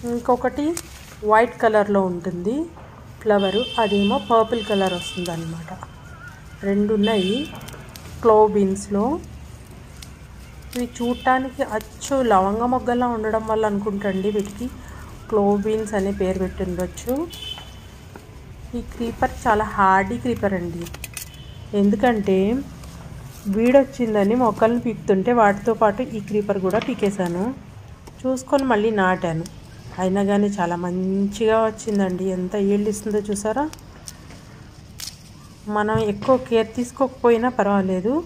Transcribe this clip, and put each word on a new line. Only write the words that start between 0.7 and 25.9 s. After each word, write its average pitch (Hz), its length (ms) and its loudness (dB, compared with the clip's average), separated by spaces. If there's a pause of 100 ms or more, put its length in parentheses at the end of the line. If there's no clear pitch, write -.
వైట్ 233 300 6
కలర్లో 208 400 4 (100)
ఉంటుంది 175 440 -4 (680)
ఫ్లవరు, 202 400 2 (220)
అదేమో 202 340 2 (140)
పర్పుల్ 226 400 4
కలర్ 190 280 2
వస్తుందన్నమాట. 165 720 -6 (960)
రెండు 208 300 2
ఉన్నాయి 208 380 2 (840)
క్లోవ్ 214 340 8
బీన్స్లో. 202 480 0 (1700)
ఇవి 247 120 -2 (120)
చూడటానికి 254 640 0 (140)
అచ్చు - 380 -6 (180)
లవంగ 196 300 4 (120)
మొగ్గలా 247 420 0
ఉండడం 220 340 -2
వల్ల 220 200 2
అనుకుంటండి 202 680 -2
వీటికి 208 300 -6 (640)
క్లోవ్ 202 340 4
బీన్స్ 220 340 -2
అనే 196 220 0
పేరు 190 240 0
పెట్టుండొచ్చు. 180 680 -4 (1700)
ఈ - 20 -6 (120)
క్రీపర్ 240 420 -2 (100)
చాలా 220 200 4 (100)
హార్డీ 196 500 4
క్రీపర్ 208 360 0
అండి, 170 240 -6 (960)
ఎందుకంటే 202 580 4 (1160)
వీడొచ్చిందని 233 760 4 (100)
మొక్కలను 226 400 4
పీకుతుంటే 202 460 0 (100)
వాటితో 208 320 4 (100)
పాటు 208 200 2 (140)